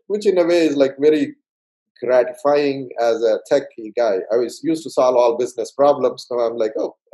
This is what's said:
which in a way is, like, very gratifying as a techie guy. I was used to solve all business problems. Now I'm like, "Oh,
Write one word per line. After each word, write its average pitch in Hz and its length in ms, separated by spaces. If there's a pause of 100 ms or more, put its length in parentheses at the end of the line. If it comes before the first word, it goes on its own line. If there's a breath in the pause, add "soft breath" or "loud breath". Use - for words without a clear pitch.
which 208 180
in 185 120
a 175 80
way 170 200
is, 143 120
like, 135 200
very 147 380 (640)
gratifying 135 880 (120)
as 113 220
a 107 160 (120)
techie 139 460
guy. 110 220 (120)
I 113 60
was 120 260
used 156 200
to 131 80
solve 127 240
all 120 200
business 117 360
problems. 127 580
Now 120 120
I'm 117 140
like, 107 220
"Oh, - 180 (180)